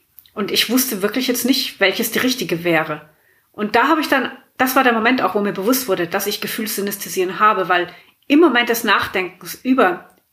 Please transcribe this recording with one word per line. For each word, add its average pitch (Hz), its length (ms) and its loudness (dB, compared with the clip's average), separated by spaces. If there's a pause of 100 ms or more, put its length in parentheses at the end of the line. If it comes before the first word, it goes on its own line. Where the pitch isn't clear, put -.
(340)
und 202 180 -6
ich - 180 -2
wusste 226 320 -2
wirklich 214 260 -2
jetzt 247 180 -2
nicht, - 340 0
welches 196 320 0
die 220 80 -2
richtige 185 440 -2
wäre. 156 460 -2 (420)
Und 208 240 -2
da 240 120 4
habe 311 140 2
ich 254 80 -4
dann, 269 220 0 (260)
das 262 180 0
war 269 80 4
der 240 100 4
Moment 233 280 2
auch, - 140 0
wo 208 60 0
mir 202 120 0
bewusst 208 340 -2
wurde, 175 200 0
dass 196 200 -4
ich 202 120 -4
Gefühlssynästhesien 196 1000 -6
habe, 202 280 2
weil 175 200 0 (400)
im 285 120 6
Moment 240 300 4
des 226 140 -2
Nachdenkens 196 800 -2
über 240 480 2 (220)